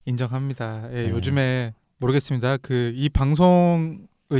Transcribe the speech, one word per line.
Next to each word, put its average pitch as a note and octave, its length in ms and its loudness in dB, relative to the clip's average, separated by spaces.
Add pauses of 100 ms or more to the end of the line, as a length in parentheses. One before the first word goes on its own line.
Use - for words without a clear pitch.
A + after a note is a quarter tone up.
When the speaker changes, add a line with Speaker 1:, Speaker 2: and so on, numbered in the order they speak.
Speaker 1:
인정합니다. B2 880 -4
예, B2 120 -4
Speaker 2:
네. A2+ 60 0
Speaker 1:
요즘에 B2+ 640 -2 (240)
모르겠습니다. C3 600 0
그, B2 360 -2
이 C3+ 140 -2
방송을 E3 1000 2 (340)